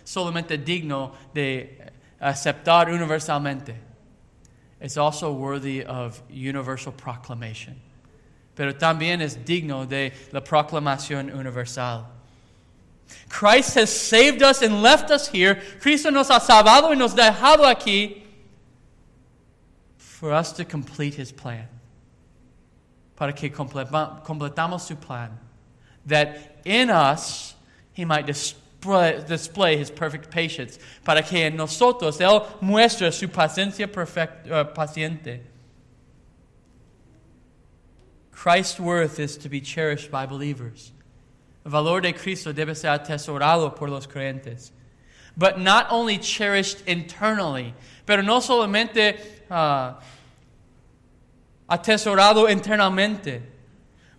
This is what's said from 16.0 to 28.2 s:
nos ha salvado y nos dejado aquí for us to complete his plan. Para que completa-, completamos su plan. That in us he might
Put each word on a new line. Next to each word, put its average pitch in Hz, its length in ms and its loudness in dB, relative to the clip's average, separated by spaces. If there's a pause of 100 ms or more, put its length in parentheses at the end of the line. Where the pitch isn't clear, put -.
nos 277 180 2
ha 247 100 6
salvado 262 540 8
y - 20 4
nos 247 180 2
dejado 247 520 6
aquí 208 580 2 (1700)
for - 360 -10
us 165 200 -2
to 175 120 -10
complete 143 500 -8
his 139 160 -14
plan. 117 380 -14 (1500)
Para 143 180 -6
que 147 180 -10
completa-, 139 720 -8
completamos 160 560 -8
su 165 160 -14
plan. 117 420 -14 (680)
That 147 580 -2
in 233 260 2
us 156 640 0 (380)
he 180 120 -10
might 151 220 -2